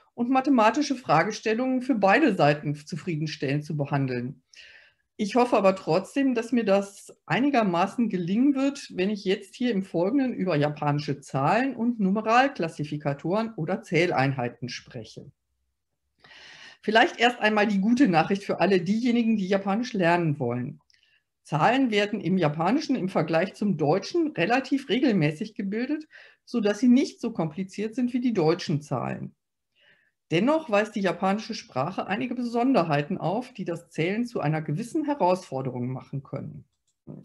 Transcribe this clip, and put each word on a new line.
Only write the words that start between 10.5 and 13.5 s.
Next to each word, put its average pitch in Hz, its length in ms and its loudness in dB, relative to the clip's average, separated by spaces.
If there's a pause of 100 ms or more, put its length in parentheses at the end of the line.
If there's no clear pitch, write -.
japanische 147 640 0
Zahlen 196 560 0
und 233 240 -2
Numeralklassifikatoren 196 1500 0